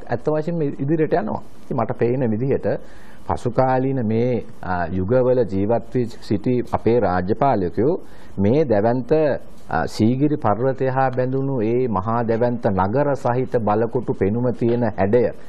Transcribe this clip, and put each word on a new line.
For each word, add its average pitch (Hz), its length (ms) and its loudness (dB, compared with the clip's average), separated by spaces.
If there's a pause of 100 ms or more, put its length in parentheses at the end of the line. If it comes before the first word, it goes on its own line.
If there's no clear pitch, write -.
ඇත්ත - 220 -4
වශයෙන්ම 156 360 0 (140)
ඉදිරියට 156 380 0
යනවා. 185 280 -2 (160)
ඉතින් - 200 -6
මට 113 200 0
පේන 123 320 2
විදිහට 113 380 0 (560)
පසුකාලීන 131 800 0
මේ, 110 400 0 (160)
අ, 87 280 -2
යුගවල 123 560 2
ජීවත් 101 460 0
වී 127 160 0 (120)
සිටි 113 360 0 (160)
අපේ 117 300 2
රාජ්‍යපාලකයෝ 110 920 2 (420)
මේ 117 300 4
දැවැන්ත, 117 460 2 (540)
අ, 80 220 -2
සීගිරි 131 500 2
පර්වතය 123 500 0
හා 131 240 2
බැඳුණු 131 500 -2
ඒ 120 260 2
මහා 113 360 0
දැවැන්ත 113 420 0
නගර 110 500 2
සහිත 123 440 -2
බලකොටු 113 540 0
පෙනුම 113 400 0
තියෙන 120 300 0
හැඩය 107 400 2 (260)